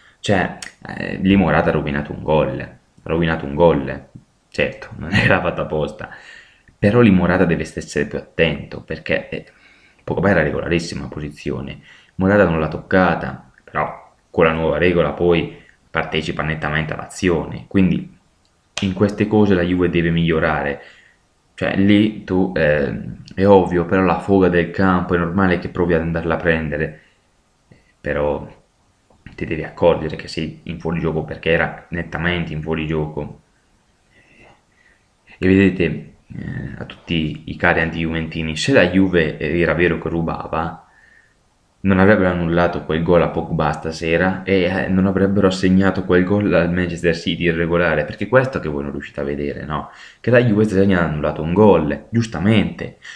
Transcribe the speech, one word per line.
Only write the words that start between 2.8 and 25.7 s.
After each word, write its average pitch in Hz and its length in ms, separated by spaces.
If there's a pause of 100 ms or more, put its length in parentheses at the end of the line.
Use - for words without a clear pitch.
rovinato 80 420
un 69 80
gol, 71 540 (420)
certo, - 480
non 78 160
era 104 260
fatto 82 220
apposta, 76 480 (680)
però 104 220
lì 117 120
Morata 90 340
deve 80 160
essere 78 460
più 73 100
attento, - 640
perché, - 480
eh, - 160 (580)
Pogba 82 280
era 85 100
regolarissima 71 680
posizione, 73 720 (340)
Morata 95 300
non 80 140
l'ha 78 80
toccata, 80 840 (120)
però - 480 (200)
con 87 140
la 80 80
nuova 80 260
regola 85 320
poi 85 440 (360)
partecipa 80 500
nettamente 78 520
all'azione, - 760
quindi - 500 (640)
in 95 120
queste 101 340
cose 104 260
la 87 100
Juve 90 260
deve 85 220
migliorare. 80 680 (720)
Cioè - 240
lì 104 460
tu, 95 320
eh, 73 440 (360)
è 95 100
ovvio, 87 400
però 92 180
la 90 160
foga 95 300
del 87 220
campo 90 420
è 87 40
normale 87 420
che - 100
provi 87 240